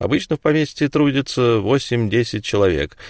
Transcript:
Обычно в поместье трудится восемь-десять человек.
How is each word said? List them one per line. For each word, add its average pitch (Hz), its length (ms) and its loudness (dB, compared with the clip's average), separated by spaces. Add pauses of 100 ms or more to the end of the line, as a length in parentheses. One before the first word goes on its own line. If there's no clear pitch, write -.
Обычно 151 360 -2
в - 40 -8
поместье 151 480 0
трудится 135 720 0
восемь-десять 117 840 0
человек. 90 520 0 (140)